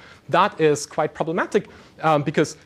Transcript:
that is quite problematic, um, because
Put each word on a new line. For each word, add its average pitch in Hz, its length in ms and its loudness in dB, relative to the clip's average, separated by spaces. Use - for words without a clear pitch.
that 175 320 0
is 151 260 2
quite 156 280 -4
problematic, 175 540 -4
um, 156 200 2
because 147 440 -2